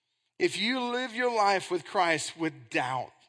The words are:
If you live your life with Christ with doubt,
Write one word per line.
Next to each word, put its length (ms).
If 200
you 220
live 340
your 200
life 360
with 140
Christ 540
with 320
doubt, 420